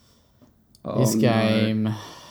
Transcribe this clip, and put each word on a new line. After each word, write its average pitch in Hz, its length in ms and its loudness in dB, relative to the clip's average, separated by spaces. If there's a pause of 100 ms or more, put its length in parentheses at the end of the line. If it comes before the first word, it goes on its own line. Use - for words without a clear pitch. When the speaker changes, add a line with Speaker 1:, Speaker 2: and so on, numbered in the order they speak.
(840)
Speaker 1:
Oh, - 140 -6
Speaker 2:
This 113 160 2
Speaker 1:
no. 113 60 0
Speaker 2:
game, 110 760 2 (360)